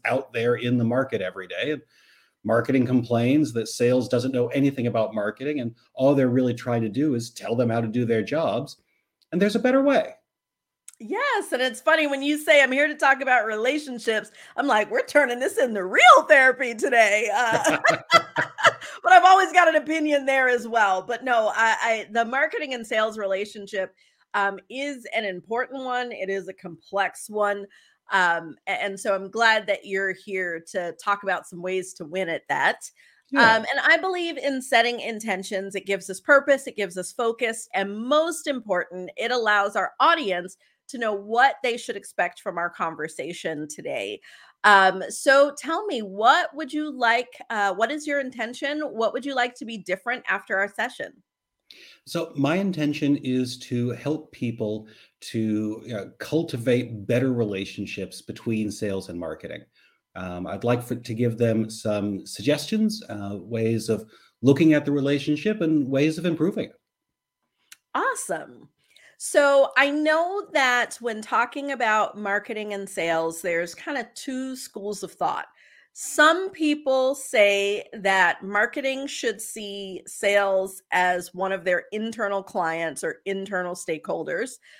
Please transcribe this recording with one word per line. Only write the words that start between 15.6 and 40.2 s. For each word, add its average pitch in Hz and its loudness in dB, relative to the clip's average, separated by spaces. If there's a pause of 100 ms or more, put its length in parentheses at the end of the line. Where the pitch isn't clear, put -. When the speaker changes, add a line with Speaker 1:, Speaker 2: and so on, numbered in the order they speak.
Speaker 2:
real 320 10
therapy 262 6
today." 220 4
Uh, 233 2 (340)
<laughs> 659 6 (140)
Speaker 1:
<laughs> - 0
Speaker 2:
but 349 6
I've 359 10
always 370 8
got 339 6
an 320 4
opinion 294 2
there 269 4
as 240 0
well. 202 2
But 233 -6
no, 233 2
I, 226 4
I, 220 -2
the 233 0
marketing 277 -2
and 233 -10
sales 220 -2
relationship, 196 -4 (380)
um, 196 0 (100)
is 262 -8
an 220 -2
important 226 -6
one. 247 -4
It 190 -6
is 190 -4
a 185 -12
complex 185 -6
one. 202 -2 (440)
Um, 170 0 (100)
a-, 190 -4
and 196 -6
so 202 0
I'm 190 -6
glad 220 2
that 202 -4
you're 190 -4
here 185 -6 (100)
to 175 -6 (100)
talk 202 -2
about 185 -4
some 175 -14
ways 185 -6
to 175 -14
win 170 -6
at 160 -6
that. 143 0 (400)
Speaker 1:
Yeah. 233 6
Speaker 2:
Um, 220 -2
and 269 -2
I 311 6
believe 349 -4
in 262 -4
setting 240 2
intentions. 196 -6
It 190 -8
gives 196 -4
us 190 -10
purpose, 277 4
it 254 -10
gives 185 -4
us 180 -10
focus, 226 -2
and 202 -4
most 302 0
important, 185 -4
it 233 -4
allows 208 2
our 190 -2
audience 220 0 (320)